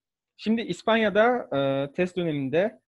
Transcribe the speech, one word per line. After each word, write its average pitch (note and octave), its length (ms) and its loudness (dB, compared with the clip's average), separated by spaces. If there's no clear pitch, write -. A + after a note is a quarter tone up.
şimdi A3+ 260 -2
İspanya'da, G#3 960 0
e, C#3 360 -2
test F3+ 240 -2
döneminde D#3+ 720 -2